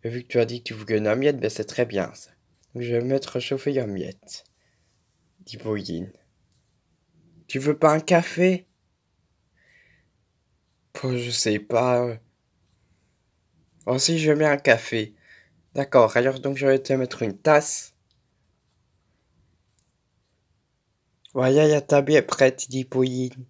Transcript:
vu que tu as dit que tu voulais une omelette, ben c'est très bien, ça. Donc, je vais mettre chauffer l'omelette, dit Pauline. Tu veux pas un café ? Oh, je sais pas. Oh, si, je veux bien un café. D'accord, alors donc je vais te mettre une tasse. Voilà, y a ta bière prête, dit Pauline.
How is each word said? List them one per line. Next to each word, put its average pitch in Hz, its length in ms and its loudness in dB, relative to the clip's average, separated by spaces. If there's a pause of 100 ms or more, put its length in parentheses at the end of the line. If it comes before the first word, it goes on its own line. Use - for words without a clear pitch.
vu 120 180 -8
que - 40 -20
tu 123 120 2
as 113 60 4
dit 120 140 -10
que 117 100 -14
tu 120 40 -10
voulais 107 260 -2
une 107 80 0
omelette, 135 320 2
ben 117 100 -2
c'est 110 160 -6
très - 200 -2
bien, 98 280 -4
ça. - 180 -20 (420)
Donc, 123 100 -8
je 120 120 -4
vais 117 60 0
mettre 131 400 -2
chauffer 139 320 -4
l'omelette, 101 720 -8 (960)
dit - 160 -20
Pauline. 95 560 -6 (1300)
Tu 135 120 -6
veux 147 180 -2
pas 156 140 4
un 156 80 2
café ? 180 680 2 (2250)
Oh, 127 120 -2
je 120 160 -6
sais 107 260 0
pas. 120 600 0 (1700)
Oh, 127 120 -2
si, 165 220 0
je 156 100 2
veux 147 80 4
bien 151 140 2
un 139 60 0
café. 113 580 0 (580)
D'accord, 127 440 2
alors 131 240 0
donc 139 160 -6
je 139 100 0
vais 135 120 4
te 135 120 -6
mettre 131 320 -4
une 101 140 -6
tasse. - 560 0 (3500)
Voilà, 131 320 4
y 151 80 6
a 147 60 2
ta 143 220 4
bière 143 260 4
prête, - 420 2
dit 131 140 -6
Pauline. 127 680 -4